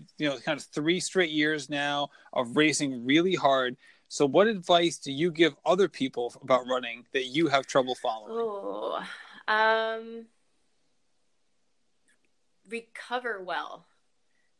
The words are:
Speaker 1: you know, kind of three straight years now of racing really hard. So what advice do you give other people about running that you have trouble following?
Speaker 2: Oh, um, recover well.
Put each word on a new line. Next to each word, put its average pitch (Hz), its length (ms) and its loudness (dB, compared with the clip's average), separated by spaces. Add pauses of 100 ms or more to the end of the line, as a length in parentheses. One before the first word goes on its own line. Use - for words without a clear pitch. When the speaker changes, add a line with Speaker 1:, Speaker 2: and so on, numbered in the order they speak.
(180)
Speaker 1:
you 151 120 0
know, 135 100 -2
kind 147 180 -4
of 127 80 -12
three 165 340 0
straight 175 320 0
years 151 380 0
now 143 400 -2 (240)
of 123 220 -2
racing 139 500 2
really 165 300 4
hard. 135 400 2 (320)
So - 200 0
what 156 200 6
advice 175 520 2
do 143 120 -10
you 156 200 0
give 160 240 4 (100)
other 185 240 4
people 120 420 -4 (100)
about 127 260 2
running 123 440 -4
that 131 140 -2
you 143 220 2
have 139 180 2
trouble 127 300 0
following? 110 420 -6
Speaker 2:
Oh, 202 680 -6 (440)
um, 226 800 0 (2500)
recover 233 720 -10
well. 160 420 -10 (720)